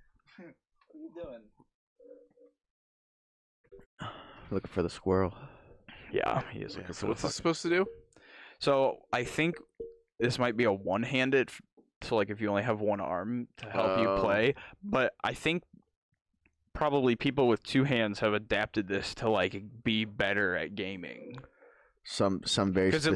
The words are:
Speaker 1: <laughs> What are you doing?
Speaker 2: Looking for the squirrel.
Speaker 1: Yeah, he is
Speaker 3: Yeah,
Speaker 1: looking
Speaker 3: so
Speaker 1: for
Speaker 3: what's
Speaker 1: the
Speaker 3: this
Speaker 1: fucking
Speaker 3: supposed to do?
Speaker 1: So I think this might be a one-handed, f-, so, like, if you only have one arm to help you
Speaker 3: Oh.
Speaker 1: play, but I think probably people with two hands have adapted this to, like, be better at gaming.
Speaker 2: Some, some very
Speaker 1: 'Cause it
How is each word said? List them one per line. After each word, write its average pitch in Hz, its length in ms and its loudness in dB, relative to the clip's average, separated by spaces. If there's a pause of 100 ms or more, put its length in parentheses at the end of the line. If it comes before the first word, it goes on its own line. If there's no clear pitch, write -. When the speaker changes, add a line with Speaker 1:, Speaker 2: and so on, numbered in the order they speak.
(380)
Speaker 1:
<laughs> - 0 -
What - 580 -20
are 302 40 -18
you 320 160 -14
doing? 175 260 -12 (3000)
Speaker 2:
Looking 95 200 -6
for 92 100 -2
the 82 80 0
squirrel. 92 440 0 (800)
Speaker 1:
Yeah, - 300 -2 (100)
he - 80 -10
is 101 140 -10
Speaker 3:
Yeah, 92 80 -12
Speaker 1:
looking 90 120 -12
Speaker 3:
so - 80 -12
Speaker 1:
for 98 60 -4
Speaker 3:
what's 117 140 -4
Speaker 1:
the - 60 -4
Speaker 3:
this - 120 -6
Speaker 1:
fucking 165 140 0
Speaker 3:
supposed - 100 -6
to 170 60 -2
do? 180 160 2 (720)
Speaker 1:
So 135 400 4 (140)
I 123 100 0
think 160 340 -2 (640)
this 120 200 0
might 123 180 0
be 120 60 4
a 107 100 4
one-handed, 120 760 0
f-, - 120 -18 (400)
so, - 140 -2
like, 101 140 2
if 104 120 -6
you 104 80 0
only 101 140 2
have 110 180 0
one 101 180 0
arm 107 480 -4 (100)
to 107 120 -14
help 95 300 2
you 95 100 2
Speaker 3:
Oh. 98 120 2
Speaker 1:
play, 107 340 2 (280)
but 127 300 0 (100)
I 117 100 -2
think 170 300 -2 (1080)
probably 139 420 4
people 135 320 2
with 113 160 4
two 135 200 4
hands 113 360 2
have 107 140 4
adapted 104 540 0
this 98 280 -2
to, 117 140 -2
like, 98 320 2 (220)
be 110 220 2
better 101 500 0
at 80 200 -4
gaming. 92 640 -8 (640)
Speaker 2:
Some, 98 420 0
some 98 280 2
very 95 180 4
Speaker 1:
'Cause 151 140 2
it 160 100 4